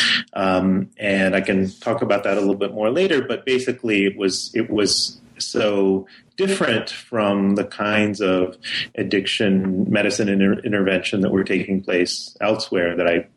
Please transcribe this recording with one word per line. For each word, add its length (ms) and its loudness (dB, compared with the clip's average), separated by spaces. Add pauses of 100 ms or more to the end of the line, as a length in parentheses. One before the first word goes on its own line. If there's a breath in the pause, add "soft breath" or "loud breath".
(340 loud breath)
Um, 640 0
and 420 0
I 20 -4
can 380 0
talk 220 -2
about 240 0
that 120 0
a 40 0
little 240 0
bit 80 -6
more 180 0
later, 300 2
but 240 -4
basically 580 0
it 140 0
was, 360 -2
it 160 -2
was 520 0 (160)
so 680 0 (300 loud breath)
different 540 0
from 640 0
the 80 0
kinds 560 0
of 380 0 (380 loud breath)
addiction 920 0
medicine 380 0
inter-, 380 2
intervention 560 0
that 100 0
were 140 2
taking 360 -2
place 600 -2
elsewhere 560 0
that 100 2
I 180 0 (120)